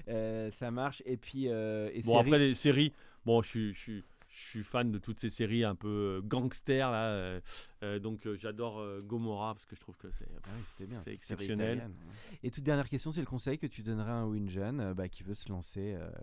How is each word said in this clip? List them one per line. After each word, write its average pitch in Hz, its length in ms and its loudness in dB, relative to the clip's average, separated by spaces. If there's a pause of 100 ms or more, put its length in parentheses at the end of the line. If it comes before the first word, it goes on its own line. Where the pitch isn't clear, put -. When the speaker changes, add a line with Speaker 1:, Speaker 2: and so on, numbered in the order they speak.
Speaker 1:
Euh, 110 420 0
ça 120 180 -4
marche. 127 360 -2
Et 127 100 0
puis, 131 320 -4
euh, 110 460 0
et 113 80 -2
Speaker 2:
Bon, 113 160 4
Speaker 1:
série - 100 12
Speaker 2:
après, 147 120 10
les 139 160 8
séries, 143 360 6 (340)
bon, 113 160 8
je 110 60 -2
suis, 110 260 0
je - 60 -10
suis, 104 240 -10 (240)
je - 220 -16
suis 107 140 -6
fan 120 280 2
de 104 60 0
toutes 107 220 -6
ces 117 100 0
séries 113 340 2
un 101 120 2
peu, 101 420 0
euh, 95 40 -2
gangsters, 127 680 2
là, 110 200 0
euh, 92 280 -2 (440)
euh, 101 160 -2
donc, 107 280 -6
euh, 104 80 -2
j'adore, 107 440 -6
euh, 101 220 -6
Gomorrah, 110 520 -2
parce - 120 -14
que - 120 -16
je - 20 -20
trouve - 160 -16
que 92 160 -14
c'est, - 160 -4 (160)
Speaker 1:
Ah 92 140 -10
oui, 113 80 -8
c'était 98 220 -12
bien, 117 100 -8
Speaker 2:
c'est 104 140 -8
Speaker 1:
cette 98 100 -10
série 98 220 -6
Speaker 2:
exceptionnel. 110 340 0
Speaker 1:
italienne, 113 180 -8 (360)
ouais. - 120 -14
Et 123 80 -2
toute 139 140 -10
dernière 143 240 2
question, 143 220 -2
c'est 156 100 -2
le 127 60 -4
conseil 127 320 -2
que 147 80 -4
tu 113 140 -8
donnerais 110 300 0
à 117 40 0
un 117 100 0
ou 107 100 0
une 101 140 0
jeune, 104 320 -2
euh, 95 120 0
bah, 92 140 -2
qui - 160 -10
veut 98 120 -6
se - 120 -10
lancer, 98 500 -6
euh, 82 120 -8 (140)